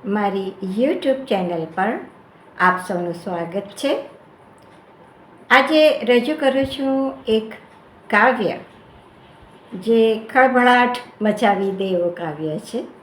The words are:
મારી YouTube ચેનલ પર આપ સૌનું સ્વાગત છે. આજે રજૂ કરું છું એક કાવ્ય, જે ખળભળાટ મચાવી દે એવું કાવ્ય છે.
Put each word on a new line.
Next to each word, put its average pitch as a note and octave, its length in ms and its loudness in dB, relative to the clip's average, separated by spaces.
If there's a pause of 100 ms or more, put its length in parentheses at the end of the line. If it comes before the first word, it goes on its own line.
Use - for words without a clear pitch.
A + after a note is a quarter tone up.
મારી G3 480 -2 (100)
YouTube C4 600 -2
ચેનલ F3 420 -2 (100)
પર A3 180 -2 (640)
આપ F3+ 280 0
સૌનું F3 260 -4
સ્વાગત F3 500 -8
છે. - 400 -4 (1500)
આજે C#4+ 500 4
રજૂ A#3+ 400 2
કરું C4+ 260 2
છું C4+ 480 -2 (140)
એક A3 260 0 (560)
કાવ્ય, A3 440 2 (1200)
જે A3+ 460 2 (140)
ખળભળાટ B3 600 4 (260)
મચાવી G3+ 500 0
દે F#3+ 180 -6
એવું F3 260 -2
કાવ્ય D#3 440 -6
છે. B3+ 240 -8 (180)